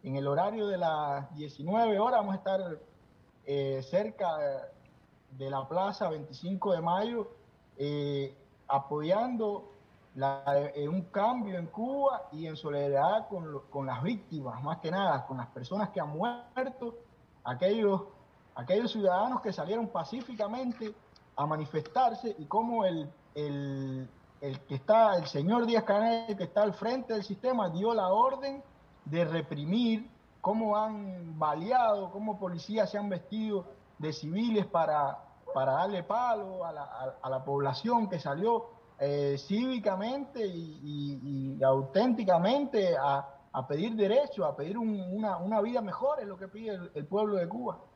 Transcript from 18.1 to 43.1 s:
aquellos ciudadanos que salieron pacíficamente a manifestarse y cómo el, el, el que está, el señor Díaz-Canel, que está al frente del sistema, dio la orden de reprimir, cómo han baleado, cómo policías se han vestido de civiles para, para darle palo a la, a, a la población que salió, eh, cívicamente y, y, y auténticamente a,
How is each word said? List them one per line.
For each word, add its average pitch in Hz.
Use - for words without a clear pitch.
aquellos 185
ciudadanos 208
que 208
salieron 202
pacíficamente 226
a 143
manifestarse 160
y 151
cómo 226
el, 165
el, 139
el 135
que -
está, 214
el 160
señor 208
Díaz-Canel, 226
que 190
está -
al 208
frente 240
del 208
sistema, 214
dio 196
la 196
orden 262
de 165
reprimir, 165
cómo 214
han 190
baleado, 190
cómo 208
policías 190
se 208
han 208
vestido 202
de 151
civiles 202
para, 151
para 131
darle 180
palo 202
a 165
la, 147
a, 131
a 131
la 131
población 139
que 185
salió, 196
eh, 143
cívicamente 226
y, 165
y, 139
y 131
auténticamente 190
a, 139